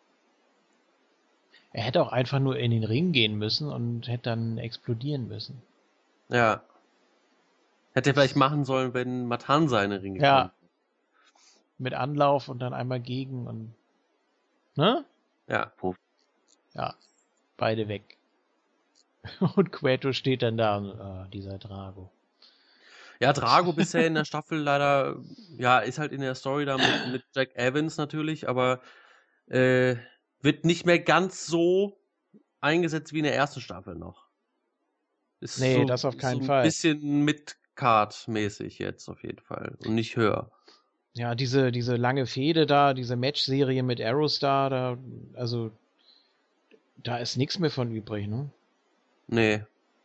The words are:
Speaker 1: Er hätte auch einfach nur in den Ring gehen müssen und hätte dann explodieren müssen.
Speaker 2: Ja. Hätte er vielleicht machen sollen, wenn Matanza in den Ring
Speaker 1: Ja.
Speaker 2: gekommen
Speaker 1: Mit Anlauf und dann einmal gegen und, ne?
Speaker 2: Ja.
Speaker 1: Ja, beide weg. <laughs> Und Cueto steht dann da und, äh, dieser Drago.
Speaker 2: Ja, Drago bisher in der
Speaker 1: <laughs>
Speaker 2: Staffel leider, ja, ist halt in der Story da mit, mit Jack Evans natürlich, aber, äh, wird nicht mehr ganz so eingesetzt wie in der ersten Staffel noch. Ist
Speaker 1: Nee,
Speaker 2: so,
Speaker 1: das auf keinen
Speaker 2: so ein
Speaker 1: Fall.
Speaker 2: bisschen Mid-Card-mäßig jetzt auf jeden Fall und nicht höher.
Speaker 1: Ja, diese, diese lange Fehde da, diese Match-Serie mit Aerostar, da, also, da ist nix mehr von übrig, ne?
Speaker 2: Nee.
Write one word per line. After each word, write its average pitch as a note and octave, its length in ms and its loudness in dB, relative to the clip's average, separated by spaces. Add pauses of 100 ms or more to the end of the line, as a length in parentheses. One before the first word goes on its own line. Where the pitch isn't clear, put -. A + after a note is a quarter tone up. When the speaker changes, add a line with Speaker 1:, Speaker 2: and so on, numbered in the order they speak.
(1700)
Speaker 1:
Er G#2+ 100 -4
hätte B2+ 180 2
auch B2+ 100 -2
einfach C3 280 0
nur C3+ 180 0
in A#2+ 140 0
den A2+ 120 2
Ring C3+ 280 0
gehen G#2+ 260 2
müssen A2 340 -4
und A#2+ 360 -6
hätte B2 160 -6
dann A2+ 340 -4
explodieren A#2+ 720 -6
müssen. A2 340 -14 (680)
Speaker 2:
Ja. A#2 340 2 (1300)
Hätte C3 180 2
er - 20 6
vielleicht C#3 220 4
machen C#3+ 300 4
sollen, C3 280 0
wenn B2 340 -4
Matanza B2 560 2
in G2+ 80 0
den G2 100 -4
Ring F#2+ 140 -8
Speaker 1:
Ja. C#3 280 6
Speaker 2:
gekommen - 80 -12 (1300)
Speaker 1:
Mit B2+ 160 -6
Anlauf C#3+ 560 2
und B2+ 100 -10
dann B2+ 140 -6
einmal B2+ 260 -4
gegen B2+ 480 -8
und, A2+ 260 -12 (1000)
ne? A3+ 300 2 (420)
Speaker 2:
Ja. A2 240 -4 (1040)
Speaker 1:
Ja, - 180 -6 (640)
beide A2 300 -2
weg. G2+ 300 -10 (1080)
<laughs> - 320 -2
Und F#3+ 160 4
Cueto C3 420 0
steht B2+ 300 -2
dann A2+ 140 0
da G#2+ 200 2
und, G2+ 200 -8
äh, F#2+ 340 -14
dieser G2 260 -12
Drago. F#2+ 520 -16 (1080)
Speaker 2:
Ja, C3+ 140 6
Drago D3 400 4
bisher E3 340 2
in D#3+ 60 0
der D#3 100 0
Speaker 1:
<laughs> - 20 -10
Speaker 2:
Staffel D#3 340 -6
leider, C#3+ 580 2 (400)
ja, B2 220 4
ist A#2+ 200 -4
halt D3+ 140 -6
in C#3 80 -6
der C3 140 -4
Story C#3 300 -4
da C3+ 120 -2
mit, B2 340 0
mit B2+ 120 -6 (120)
Jack C3 200 -4
Evans C#3 420 -2
natürlich, D#3 500 -6
aber, B2+ 320 0 (680)
äh, B2+ 480 4 (460)
wird D3 220 2
nicht E3+ 220 2
mehr F3 140 6
ganz E3+ 480 2
so F3+ 500 2 (640)
eingesetzt D#3+ 520 0
wie D3+ 60 -4
in D3+ 60 0
der B2 100 0
ersten C3+ 260 -2
Staffel F#2 340 -14
noch. E2+ 320 -14 (1120)
Ist B2+ 180 -8
Speaker 1:
Nee, C3 160 2
Speaker 2:
so, B2+ 100 4
Speaker 1:
das B2+ 200 -2
auf C3 120 -4
keinen B2+ 200 -2
Speaker 2:
so C3+ 60 -4
ein C3 40 -2
Speaker 1:
Fall. C#3 160 4
Speaker 2:
bisschen D3 640 2
Mid-Card-mäßig G#2+ 1500 -2
jetzt F#2+ 300 -10
auf - 140 -16
jeden - 180 -10
Fall - 340 -10 (100)
und A2 100 -2
nicht A2+ 200 -2
höher. A2 340 0 (640)
Speaker 1:
Ja, A#2+ 220 -4
diese, B2+ 380 2
diese A#2+ 240 -2
lange B2 280 0
Fehde D3+ 420 2
da, C#3+ 260 6
diese B2 240 -4
Match-Serie C3 640 0
mit B2 160 0
Aerostar, C#3 720 2
da, B2+ 280 -2 (360)
also, A#2 380 -4 (1200)
da A#2+ 220 -6
ist A#2+ 180 -6
nix C3+ 240 -2
mehr D#3+ 120 0
von B2 200 -2
übrig, G#2+ 360 -6
ne? B2+ 220 -6 (800)
Speaker 2:
Nee. G#2+ 360 4 (420)